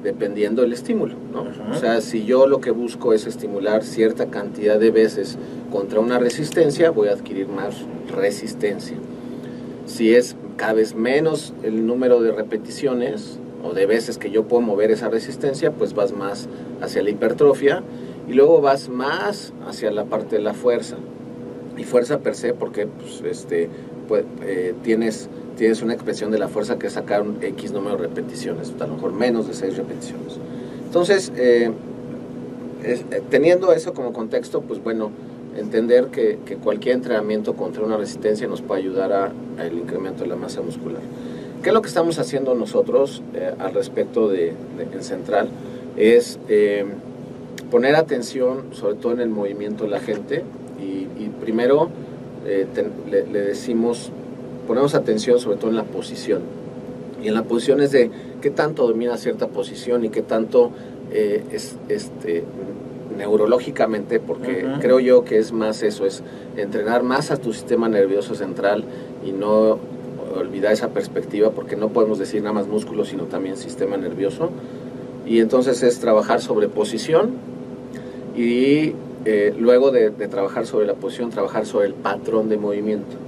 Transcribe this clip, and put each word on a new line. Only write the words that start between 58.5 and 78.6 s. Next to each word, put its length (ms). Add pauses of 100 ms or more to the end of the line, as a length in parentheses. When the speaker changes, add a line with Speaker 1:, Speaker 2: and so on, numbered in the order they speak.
Speaker 1:
tanto 360
domina 300
cierta 300
posición 580
y 40
qué 120
tanto, 480 (420)
eh, 400
es, 260 (120)
este, 540 (760)
neurológicamente, 1000
porque 460
Speaker 2:
Ujú. 140
Speaker 1:
creo 200
yo 260
que 140
es 120
más 300
eso, 240
es 160 (340)
entrenar 460
más 300
a 60
tu 160
sistema 360
nervioso 460
central 480 (420)
y 60
no 480 (580)
olvidar 340
esa 180
perspectiva, 600
porque 260
no 140
podemos 300
decir 240
nada 100
más 140
músculo, 360
sino 200
también 340
sistema 400
nervioso. 540 (720)
Y 140
entonces 420
es 180
trabajar 400
sobre 300
posición 640 (1040)
y, 580 (320)